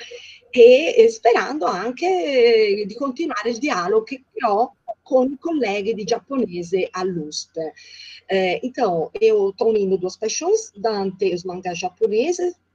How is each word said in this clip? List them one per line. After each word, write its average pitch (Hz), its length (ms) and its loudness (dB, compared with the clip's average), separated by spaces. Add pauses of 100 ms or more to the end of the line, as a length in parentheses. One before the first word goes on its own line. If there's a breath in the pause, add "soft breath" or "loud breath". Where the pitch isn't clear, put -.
(500 loud breath)
e, 254 460 8
e 226 120 8
sperando 233 580 0
anche, 247 400 -4
eh, 233 800 2
di 190 80 -12
continuare 269 560 -6
il 226 80 -6
dialogo 220 460 -2
che - 180 -12 (240)
ho 220 300 0 (260)
con 262 300 0
i 277 60 -12
colleghi 220 560 -4
di 202 100 -10
giapponese 185 840 -4
all'usp. 175 680 -8 (680 loud breath)
Eh, 190 360 -2
então, 202 480 -4 (100)
eu 208 320 2
tô 226 160 -2
unindo 196 300 0
duas 180 180 -8
paixões, 349 580 -2
Dante 196 520 -4
e 175 80 -2
os 175 100 -8
mangás 180 340 -8
japoneses, 254 760 -2 (200)